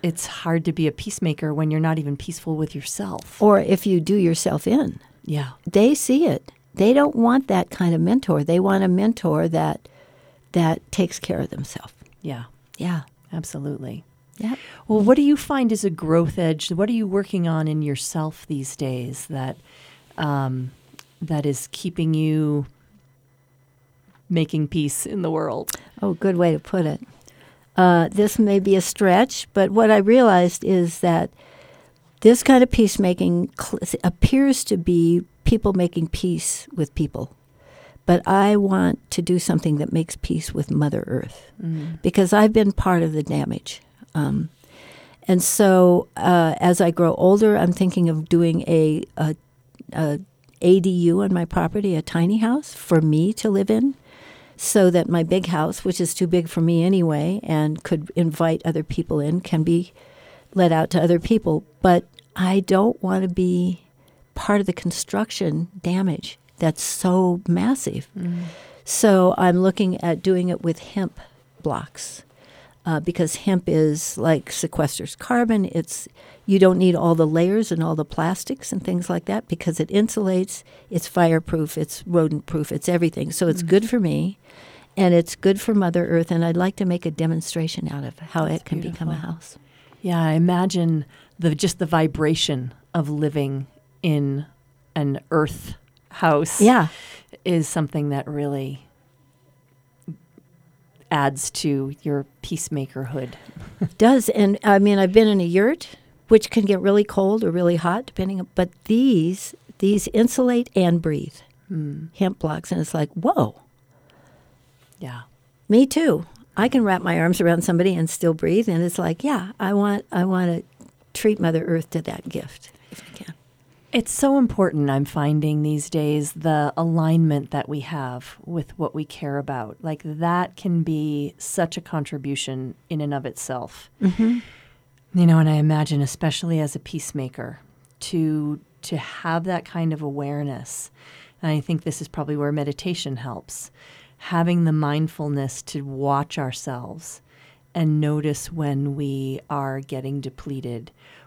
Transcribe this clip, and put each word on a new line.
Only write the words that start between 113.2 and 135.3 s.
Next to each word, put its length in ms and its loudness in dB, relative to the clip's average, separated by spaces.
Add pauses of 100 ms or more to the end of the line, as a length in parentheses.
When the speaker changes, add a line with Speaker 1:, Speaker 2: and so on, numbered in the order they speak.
Speaker 1:
Yeah. 220 -14 (460)
Speaker 2:
Me 180 8
too. 400 0 (320)
I 100 2
can 160 2
wrap 200 2
my 160 0
arms 200 2
around 240 2
somebody 320 2
and 140 -2
still 240 0
breathe, 340 0
and 160 0
it's 160 -4
like, 240 -4
"Yeah, 360 -4
I 140 -2
want, 380 0
I 140 0
wanna 380 -2 (500)
treat 260 0
Mother 260 0
Earth 260 -2
to 120 -4
that 240 -10
gift, 440 -12 (200)
if 160 -20
I 80 -20
can." 180 -18 (580)
Speaker 1:
It's 200 -2
so 280 2
important, 500 0
I'm 160 0
finding 580 0
these 280 -4
days, 420 -2
the 420 -2
alignment 760 2
that 180 -6
we 120 -6
have 540 -10 (100)
with 320 -8
what 180 -6
we 100 -6
care 320 -8
about. 440 -8
Like, 220 -8
that 520 -2
can 280 -2
be 540 -4
such 400 -6
a 40 -12
contribution 920 -8 (160)
in 120 -4
and 120 -4
of 140 -6
itself. 640 -12 (120)
Speaker 2:
Mm-hmm. 380 0 (760)
Speaker 1:
You 100 4
know, 140 8